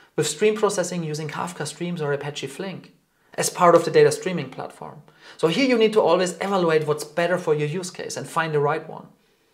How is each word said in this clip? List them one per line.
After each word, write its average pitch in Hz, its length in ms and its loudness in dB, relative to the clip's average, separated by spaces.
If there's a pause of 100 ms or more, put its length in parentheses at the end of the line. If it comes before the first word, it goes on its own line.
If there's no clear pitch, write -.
(160)
with 151 100 0
stream 214 300 0
processing 185 480 -2
using 151 240 -6
Kafka 151 360 -8
Streams 170 380 -6
or 147 100 -2
Apache 143 360 -6
Flink 180 440 -12 (420)
as - 160 -2
part 175 260 6
of 165 80 4
the - 80 -4
data 151 180 8
streaming 175 400 -6
platform. - 520 -14 (340)
So - 100 0
here 220 220 2
you 247 100 4
need 220 140 4
to 214 80 4
always 180 400 4
evaluate 170 480 2
what's 147 160 -2
better - 340 -2
for 160 160 0
your 151 140 -2
use 147 240 -6
case - 240 -10
and 135 100 -10
find 160 260 -4
the 147 60 2
right 147 300 -2
one. - 180 -16 (480)